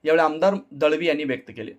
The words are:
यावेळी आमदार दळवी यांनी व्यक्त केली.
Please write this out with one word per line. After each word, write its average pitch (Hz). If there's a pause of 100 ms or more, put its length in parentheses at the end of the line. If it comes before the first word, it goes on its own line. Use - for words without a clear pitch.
यावेळी 160
आमदार 165 (180)
दळवी 156
यांनी 151
व्यक्त 127
केली. 113